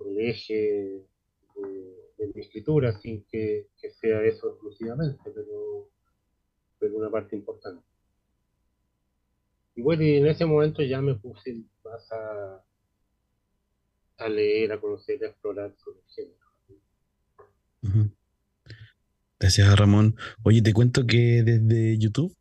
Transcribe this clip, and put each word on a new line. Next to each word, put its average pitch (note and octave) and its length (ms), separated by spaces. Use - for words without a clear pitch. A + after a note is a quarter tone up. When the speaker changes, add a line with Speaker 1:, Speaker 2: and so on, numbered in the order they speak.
Speaker 1:
el G2 120
eje A2 340
de, F#2+ 400
de G#2+ 160
mi G#2 80
escritura, B2 580
sin A2 240
que, G#2+ 460
que - 100
sea A2 320
eso A2 280
exclusivamente, A#2 840
pero, G#2 560
pero G#2+ 200
una G#2+ 120
parte G#2+ 260
importante. G2+ 480
Y A#2 60
bueno, D#3 220
y D3 140
en C#3+ 100
ese D#3+ 180
momento D3+ 380
ya C3 180
me C#3 140
puse A2+ 480
más A2+ 280
a, G#2 520
a A2+ 120
leer, G#2+ 440
a G#2 80
conocer, G#2 420
a G#2+ 40
explorar G2+ 500
sobre - 220
el - 80
género. - 380
Speaker 2:
Ujú. G#2 300
Gracias, G2 400
Ramón. G#2 360
Oye, A2+ 180
te G#2+ 120
cuento B2 340
que A#2 360
desde A2+ 540
YouTube A2 440